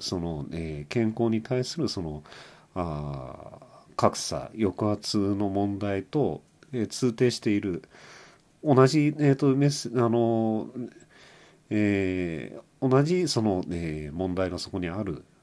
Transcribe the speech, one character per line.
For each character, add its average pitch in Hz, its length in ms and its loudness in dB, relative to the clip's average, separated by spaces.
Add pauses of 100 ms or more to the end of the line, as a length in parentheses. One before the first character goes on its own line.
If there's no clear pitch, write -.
そ - 180 -4
の、 82 340 -4
え 78 360 -6
ー、 - 20 -10
健 110 240 0
康 117 160 2
に 110 120 0
対 127 220 -2
す - 140 -10
る 135 120 0
そ 101 100 -6
の、 76 220 -8 (520)
あ 73 840 -8 (320)
ー、 - 60 -20
格 - 200 2
差、 - 420 -6
抑 104 320 0
圧 104 280 -2
の 101 320 0
問 101 280 0
題 98 240 -2
と、 107 380 -2 (320)
え 120 120 -2
ー、 - 20 -2
通 - 240 0
底 123 200 2
し - 80 -2
て 117 120 0
い 104 100 2
る、 92 220 -4 (840)
同 131 220 8
じ、 147 320 4
え 143 140 6
ー - 40 4
と、 139 180 4
メ 143 140 4
ス-、 131 260 -4
あ 120 140 4
の、 113 640 2 (960)
え 92 880 0 (220)
ー、 135 80 2
同 131 140 6
じ 175 260 2
そ 113 140 0
の、 95 280 2
え 78 400 -4
ー、 78 60 -10
問 92 180 -2
題 92 140 0
が 87 100 -4
そ - 120 -12
こ 101 80 -4
に 87 100 -2
あ 95 140 -4
る 85 200 -6 (200)